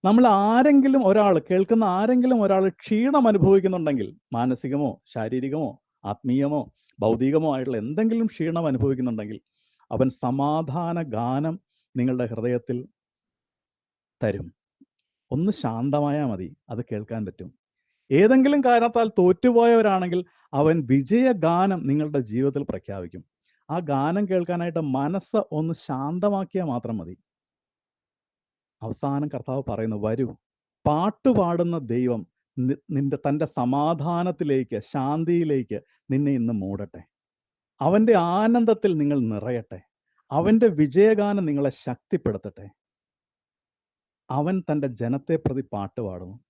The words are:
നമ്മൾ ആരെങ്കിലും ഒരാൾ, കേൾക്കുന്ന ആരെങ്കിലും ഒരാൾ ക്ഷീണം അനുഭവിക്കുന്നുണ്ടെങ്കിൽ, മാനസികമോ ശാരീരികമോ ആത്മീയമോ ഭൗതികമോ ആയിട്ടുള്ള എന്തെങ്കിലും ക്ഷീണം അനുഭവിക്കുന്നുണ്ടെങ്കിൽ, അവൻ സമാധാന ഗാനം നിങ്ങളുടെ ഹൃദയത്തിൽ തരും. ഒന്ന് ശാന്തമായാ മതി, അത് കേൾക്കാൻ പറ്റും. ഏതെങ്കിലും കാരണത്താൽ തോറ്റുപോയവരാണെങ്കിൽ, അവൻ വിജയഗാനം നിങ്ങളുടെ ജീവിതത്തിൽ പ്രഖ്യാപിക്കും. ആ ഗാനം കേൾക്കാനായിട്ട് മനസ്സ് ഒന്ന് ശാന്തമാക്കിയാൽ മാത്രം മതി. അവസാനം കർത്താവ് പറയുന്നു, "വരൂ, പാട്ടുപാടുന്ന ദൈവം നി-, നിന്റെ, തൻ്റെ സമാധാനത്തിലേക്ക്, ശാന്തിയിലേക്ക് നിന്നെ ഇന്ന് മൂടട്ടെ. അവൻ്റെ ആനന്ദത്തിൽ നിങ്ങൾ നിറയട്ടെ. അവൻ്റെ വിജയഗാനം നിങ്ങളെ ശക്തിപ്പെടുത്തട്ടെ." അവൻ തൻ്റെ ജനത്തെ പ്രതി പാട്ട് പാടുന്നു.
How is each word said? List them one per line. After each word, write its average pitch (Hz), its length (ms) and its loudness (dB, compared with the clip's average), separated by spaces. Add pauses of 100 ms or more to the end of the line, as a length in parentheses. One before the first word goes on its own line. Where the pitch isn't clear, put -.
നമ്മൾ 233 220 6
ആരെങ്കിലും 254 800 4
ഒരാൾ, 196 340 4 (100)
കേൾക്കുന്ന 208 320 2
ആരെങ്കിലും 233 580 2
ഒരാൾ 190 280 2
ക്ഷീണം 240 580 2
അനുഭവിക്കുന്നുണ്ടെങ്കിൽ, 180 880 2 (180)
മാനസികമോ 127 720 -2
ശാരീരികമോ 127 760 -6 (260)
ആത്മീയമോ 135 680 -2 (280)
ഭൗതികമോ 135 560 2
ആയിട്ടുള്ള 127 220 -4
എന്തെങ്കിലും 220 480 -2
ക്ഷീണം 165 400 -4
അനുഭവിക്കുന്നുണ്ടെങ്കിൽ, 123 760 -2 (520)
അവൻ 131 180 0
സമാധാന 151 920 -4
ഗാനം 135 580 -6 (380)
നിങ്ങളുടെ 123 280 -2
ഹൃദയത്തിൽ 120 600 -6 (1400)
തരും. 101 300 -4 (760)
ഒന്ന് 170 200 0
ശാന്തമായാ 143 760 -2
മതി, 92 280 -8 (140)
അത് 113 220 -8
കേൾക്കാൻ 107 340 -8
പറ്റും. 90 280 -14 (580)
ഏതെങ്കിലും 262 500 6
കാരണത്താൽ 233 560 2
തോറ്റുപോയവരാണെങ്കിൽ, 196 1080 4 (280)
അവൻ 156 320 4
വിജയഗാനം 175 1000 2
നിങ്ങളുടെ 147 320 0
ജീവിതത്തിൽ 131 440 -2
പ്രഖ്യാപിക്കും. 95 600 -10 (460)
ആ 160 100 -4
ഗാനം 156 460 -2
കേൾക്കാനായിട്ട് 175 540 -2
മനസ്സ് 156 720 -2
ഒന്ന് 160 220 -2
ശാന്തമാക്കിയാൽ 180 920 -4
മാത്രം 120 320 -6
മതി. 82 200 -12 (1600)
അവസാനം 139 460 -6
കർത്താവ് 131 420 -8
പറയുന്നു, 110 260 -4
"വരൂ, 113 400 -4 (500)
പാട്ടുപാടുന്ന 170 920 0
ദൈവം 120 500 -2 (320)
നി-, 127 200 -2 (120)
നിന്റെ, 139 340 -2
തൻ്റെ 147 200 0
സമാധാനത്തിലേക്ക്, 147 1300 -2
ശാന്തിയിലേക്ക് 147 1000 -2 (300)
നിന്നെ 143 200 0
ഇന്ന് 117 220 0
മൂടട്ടെ. 98 500 -8 (800)
അവൻ്റെ 208 360 4
ആനന്ദത്തിൽ 214 800 2
നിങ്ങൾ 143 220 0
നിറയട്ടെ. 110 600 -6 (500)
അവൻ്റെ 214 360 4
വിജയഗാനം 202 800 2
നിങ്ങളെ 143 240 0
ശക്തിപ്പെടുത്തട്ടെ." 104 1000 -8 (1600)
അവൻ 160 400 -2
തൻ്റെ 147 180 -2
ജനത്തെ 123 480 -4
പ്രതി 135 260 -4
പാട്ട് 101 400 -8
പാടുന്നു. 95 380 -10 (100)